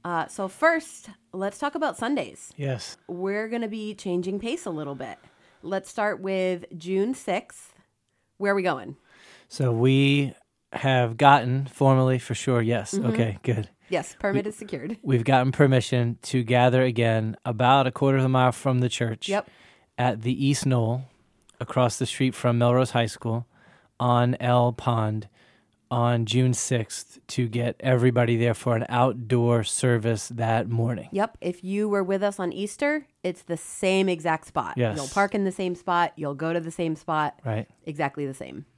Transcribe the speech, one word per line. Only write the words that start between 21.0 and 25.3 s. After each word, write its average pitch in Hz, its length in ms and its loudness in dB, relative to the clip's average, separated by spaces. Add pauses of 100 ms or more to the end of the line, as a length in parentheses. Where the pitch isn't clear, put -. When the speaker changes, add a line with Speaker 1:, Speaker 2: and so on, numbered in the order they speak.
Speaker 2:
across 120 380 0
the 127 80 -2
street 131 300 -2
from 120 240 0
Melrose 123 320 2
High 117 160 2
School, 117 400 -6 (520)
on 123 400 2
L 123 320 2
Pond, 110 560 -2 (640)